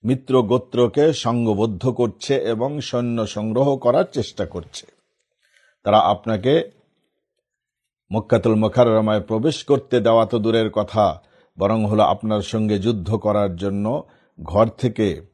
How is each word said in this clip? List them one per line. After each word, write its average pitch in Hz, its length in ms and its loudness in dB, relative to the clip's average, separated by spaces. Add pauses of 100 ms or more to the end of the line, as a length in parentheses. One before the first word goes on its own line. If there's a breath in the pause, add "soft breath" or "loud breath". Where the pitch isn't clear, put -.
মিত্র 127 380 0
গোত্রকে 123 720 2
সঙ্গবদ্ধ 113 760 -2
করছে 120 460 -2
এবং 123 460 -4
সৈন্য 120 460 -4
সংগ্রহ 120 500 -2
করার 135 260 2
চেষ্টা 107 420 -6
করছে। - 420 -14 (960)
তারা 104 160 4
আপনাকে 110 720 0 (1400)
মক্কাতুল 110 420 2
মুকাররমায় 110 680 2
প্রবেশ 113 420 -2
করতে 127 360 0
দেওয়া 113 260 4
তো 117 140 -2
দূরের 110 300 0
কথা, 101 520 0 (360 soft breath)
বরং 107 280 0
হলো 107 180 2
আপনার 101 380 0
সঙ্গে 107 380 -2
যুদ্ধ 101 360 -2
করার 101 400 0
জন্য 101 480 -6 (380 soft breath)
ঘর 92 280 2
থেকে 107 520 -2 (120)